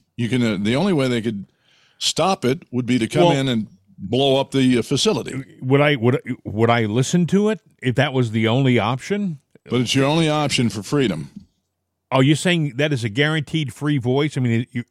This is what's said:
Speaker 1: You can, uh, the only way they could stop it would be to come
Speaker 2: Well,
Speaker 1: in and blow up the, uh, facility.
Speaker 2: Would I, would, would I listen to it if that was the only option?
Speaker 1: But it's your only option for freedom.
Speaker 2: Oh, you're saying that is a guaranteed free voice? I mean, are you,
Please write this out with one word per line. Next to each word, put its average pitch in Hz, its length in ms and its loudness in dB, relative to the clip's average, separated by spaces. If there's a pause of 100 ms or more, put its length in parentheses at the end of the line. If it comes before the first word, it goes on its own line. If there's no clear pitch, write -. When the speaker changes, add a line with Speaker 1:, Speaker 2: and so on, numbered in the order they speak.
(160)
Speaker 1:
You 117 120 -4
can, 120 140 0
uh, 110 160 0
the 107 180 0
only 190 180 0
way 135 140 0
they 120 120 0
could 101 260 -6 (520)
stop 185 460 -2
it 127 260 0
would 123 160 -4
be 123 120 2
to 110 80 0
come 151 200 2
Speaker 2:
Well, 170 100 4
Speaker 1:
in 135 120 -2
and 113 180 -2 (320)
blow 131 420 2
up 131 120 -4
the, 127 260 4
uh, 113 40 0
facility. 135 640 -2 (160)
Speaker 2:
Would 135 220 2
I, 147 140 2
would, 120 240 2 (240)
would 107 260 0
I 120 160 4
listen 131 400 0
to 208 240 2
it 220 100 -4 (220)
if 123 140 -2
that 139 180 0
was 127 160 0
the 110 180 0
only 127 300 4
option? 143 600 -4 (280)
Speaker 1:
But 127 140 0
it's 110 120 -2
your 135 120 2
only 156 240 2
option 143 400 0
for 104 120 -10
freedom. 92 480 -2 (800)
Speaker 2:
Oh, 135 100 2
you're 143 160 4
saying 165 400 -2
that 147 160 0
is 117 120 -4
a 117 60 -4
guaranteed 151 640 -2
free 147 240 -2
voice? 135 400 -2
I - 20 -2
mean, 117 220 0
are - 80 -6
you, 120 200 -8